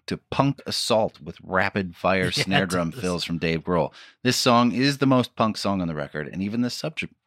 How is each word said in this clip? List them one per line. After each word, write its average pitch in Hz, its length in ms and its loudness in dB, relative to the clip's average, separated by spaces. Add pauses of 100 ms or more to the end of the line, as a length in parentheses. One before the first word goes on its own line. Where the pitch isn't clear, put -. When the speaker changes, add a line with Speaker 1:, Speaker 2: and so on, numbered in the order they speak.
Speaker 1:
to 90 100 -4
punk - 480 -2
assault - 560 -2
with 82 220 -14
rapid 95 540 0
fire 92 280 2
Speaker 2:
<laughs> 90 120 -2
Yeah, 147 80 0
Speaker 1:
snare 95 200 2
Speaker 2:
it 87 60 -4
Speaker 1:
drum 87 200 0
Speaker 2:
does. - 100 -12
Speaker 1:
fills 90 240 -2
from 85 140 -4
Dave 82 260 -2
Grohl. 82 280 0 (300)
This 123 140 2
song 120 340 4
is 139 280 0
the 139 80 2
most 127 280 2
punk 110 220 0
song 98 260 -2
on 87 60 -2
the 80 60 -4
record, 73 340 -6
and 90 120 -8
even 104 220 -2
the 123 80 0
subject - 420 -8 (140)